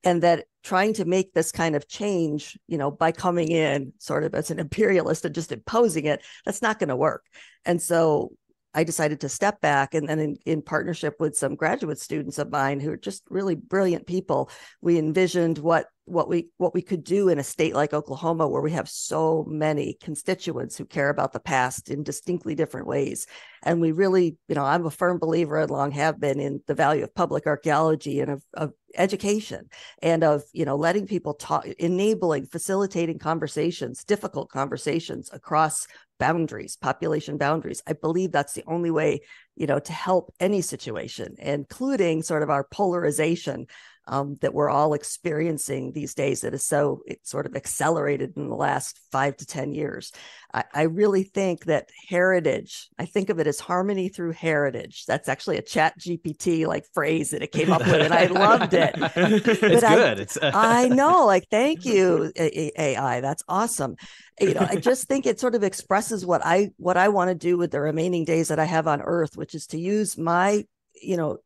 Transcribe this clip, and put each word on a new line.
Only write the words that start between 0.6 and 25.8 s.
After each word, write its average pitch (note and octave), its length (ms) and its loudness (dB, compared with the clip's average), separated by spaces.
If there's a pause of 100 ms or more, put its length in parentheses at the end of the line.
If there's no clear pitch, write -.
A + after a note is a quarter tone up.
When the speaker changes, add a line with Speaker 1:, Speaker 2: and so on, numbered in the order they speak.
Speaker 1:
trying G3 300 2
to G3 100 -2
make F#3 280 0
this - 200 0
kind E3 240 0
of D3 100 -4
change, E3 800 -4
you E3+ 100 -6
know, C#3+ 140 -2
by D#3+ 220 0
coming F3 400 0
in C#3+ 460 0
sort - 260 -4
of D#3+ 100 -4
as D#3+ 160 -4
an D#3 80 -6
imperialist F3 680 0
and D#3+ 100 -4
just D#3+ 180 -8
imposing D#3+ 540 0
it, D3 180 0 (200)
that's - 180 -6
not G#3+ 180 -2
gonna C#3+ 160 0
work. D3 280 0 (400)
And F3 160 2
so D#3+ 520 2 (420)
I D#3 100 2
decided D#3 360 -2
to D3 80 -6
step G3+ 320 -2
back, C#3+ 340 2
and D3+ 140 -2
then D#3 100 -2
in, D3+ 260 -2
in D#3 180 -2
partnership D#3 580 -4
with D3+ 160 -2
some C#3 180 -2
graduate E3 460 -2
students - 380 -6
of D3 120 -4
mine C#3 300 0
who D3 100 -4
are - 60 -6
just - 340 -12
really F#3+ 240 -2
brilliant F3+ 520 0
people, E3+ 440 -2 (300)
we E3+ 180 4
envisioned E3 600 2
what, D#3 280 2 (180)
what E3+ 240 -2
we, E3+ 300 -2
what F3 160 0
we F3+ 80 0
could F3 200 -6
do G3 280 2
in D#3 80 2
a C#3 40 -4
state - 320 -2
like D3 200 0
Oklahoma, D#3+ 520 -2
where C#3 160 0
we D#3 100 -2
have D#3 160 -4
so D#3+ 600 -2
many D3+ 460 -2
constituents E3 840 -6
who - 80 -12
care C#3+ 240 -2
about C#3 240 -2
the - 80 -8
past B2+ 500 -2
in C#3+ 120 -6
distinctly E3 520 -6
different - 320 -4
ways. C#3 400 -4 (380)
And E3+ 160 2
we D#3+ 120 2
really, F#3 440 2 (100)
you - 80 -2
know, C#3+ 100 0
I'm E3 220 0
a D#3 40 -2
firm F3+ 280 0
believer D#3+ 400 0
and D#3 120 0
long C#3 220 0